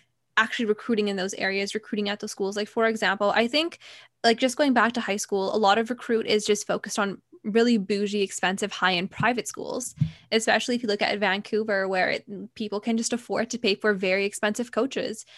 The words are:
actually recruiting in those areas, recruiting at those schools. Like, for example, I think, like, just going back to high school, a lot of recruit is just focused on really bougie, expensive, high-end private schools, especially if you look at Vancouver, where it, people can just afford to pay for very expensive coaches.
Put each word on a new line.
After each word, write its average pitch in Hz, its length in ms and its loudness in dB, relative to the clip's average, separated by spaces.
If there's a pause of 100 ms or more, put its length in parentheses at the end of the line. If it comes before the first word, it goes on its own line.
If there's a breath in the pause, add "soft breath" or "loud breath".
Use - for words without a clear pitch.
(380 loud breath)
actually 220 260 0
recruiting 208 440 0
in 202 80 -2
those 190 180 -4
areas, 196 400 -2
recruiting 208 340 -4
at 208 120 -4
those 214 120 -10
schools. 196 240 -4
Like, 208 120 -4
for 226 180 0
example, 202 440 2
I 226 160 4
think, 302 320 -2 (460 loud breath)
like, 233 140 6
just 254 180 2
going 285 160 4
back 233 220 4
to 233 60 -4
high 202 160 -2
school, 196 380 -2
a 214 40 2
lot 208 180 6
of 226 140 0
recruit 240 360 -2
is 208 200 2
just 208 200 2
focused 196 320 -4
on 202 220 -2 (240)
really 226 340 4
bougie, 202 440 0
expensive, 196 500 -2
high-end 185 400 0
private 226 340 0
schools, - 480 -8 (380 loud breath)
especially 220 420 2
if 240 80 -2
you 233 60 -6
look 208 120 0
at 208 200 0
Vancouver, 202 680 0
where 185 240 2
it, 202 460 -8
people 208 240 -4
can 226 160 0
just 226 160 -2
afford 226 380 -4
to 233 80 -6
pay 208 180 2
for 214 180 2
very 190 320 0
expensive 214 460 -4
coaches. 226 520 -2 (140 loud breath)